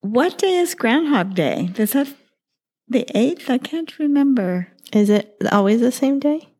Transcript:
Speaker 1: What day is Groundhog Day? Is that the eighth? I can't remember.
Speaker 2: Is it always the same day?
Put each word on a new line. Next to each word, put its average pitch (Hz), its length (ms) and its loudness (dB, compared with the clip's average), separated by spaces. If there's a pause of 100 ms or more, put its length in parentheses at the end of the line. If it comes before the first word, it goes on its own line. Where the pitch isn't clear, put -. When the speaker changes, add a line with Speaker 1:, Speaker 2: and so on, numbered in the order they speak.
Speaker 1:
What 254 380 -2
day 381 180 0
is 349 180 0
Groundhog 240 600 0
Day? 170 420 -2
Is 214 160 -2
that 277 160 0 (800)
the 247 180 -2 (100)
eighth? 277 340 -2
I 254 80 0
can't 320 400 -8
remember. 262 720 0 (240)
Speaker 2:
Is 208 180 4
it - 260 0 (160)
always 202 280 2
the 247 120 2
same 277 280 0
day? 294 280 -2 (120)